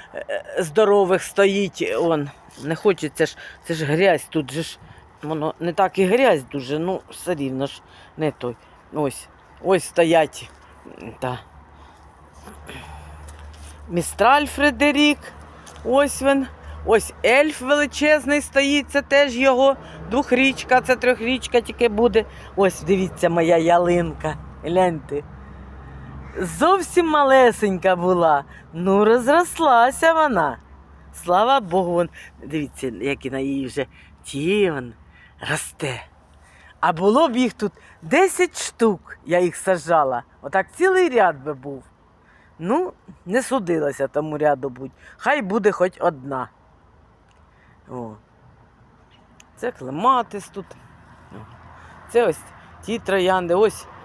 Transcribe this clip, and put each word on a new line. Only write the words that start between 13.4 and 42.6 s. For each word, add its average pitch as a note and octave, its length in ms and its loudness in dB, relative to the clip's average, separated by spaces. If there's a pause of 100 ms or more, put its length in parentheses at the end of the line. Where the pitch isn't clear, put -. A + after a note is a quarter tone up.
Містраль A3+ 560 2
Фредерік, C#4+ 720 0 (640)
ось C4 380 0
він. C4+ 260 0 (380)
Ось G3+ 280 0 (120)
ельф C#4 360 2
величезний D4 800 0
стоїть, C#4 480 0
це C#4+ 120 -2
теж C#4 360 2
його C4 380 4 (360)
двохрічка, B3+ 720 2
це B3+ 140 0
трьохрічка B3 640 0
тільки A#3 280 0
буде. G#3+ 360 2 (300)
Ось, F#3+ 260 0
дивіться, F3+ 480 0
моя E3+ 280 2
ялинка, E3+ 800 0 (260)
гляньте. D#3+ 600 -2 (1120)
Зовсім D#4+ 720 0
малесенька A3+ 840 4
була. E3+ 480 2 (300)
Ну, F#3+ 320 2
розрослася C4 1080 4
вона. G3+ 440 0 (560)
Слава G#3+ 460 2
Богу, F3+ 320 -2
вон, E3+ 180 0 (340)
дивіться, C#3 440 -8
як A#2+ 380 -6
і C3 60 -6
на C3+ 80 -6
її C#3 260 -4
вже B2+ 200 -6 (380)
тіє F3+ 480 0
вон B2+ 220 -8 (580)
росте. C#3+ 520 -8 (760)
А E3+ 140 2
було G#3+ 340 4
б A#3+ 100 -2
їх B3+ 160 2
тут - 180 -6 (300)
десять F4 600 0
штук, - 640 -2
я F3 140 0
їх F3 160 0
саджала. D3+ 680 0 (180)
Отак F#3+ 300 -2
цілий F#4 380 2
ряд F3 340 2
би C#3+ 100 -6
був. C3+ 300 -14 (760)
Ну, A3+ 340 -2 (320)